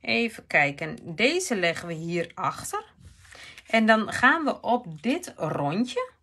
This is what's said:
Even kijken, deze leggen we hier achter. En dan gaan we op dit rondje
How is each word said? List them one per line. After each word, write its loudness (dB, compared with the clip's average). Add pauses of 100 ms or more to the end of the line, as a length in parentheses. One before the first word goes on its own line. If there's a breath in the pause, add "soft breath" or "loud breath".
Even -2
kijken, -2
deze 0
leggen 0
we -6
hier -4
achter. -4 (840 loud breath)
En 4
dan 4
gaan 4
we 0
op -2
dit -2
rondje -2 (120)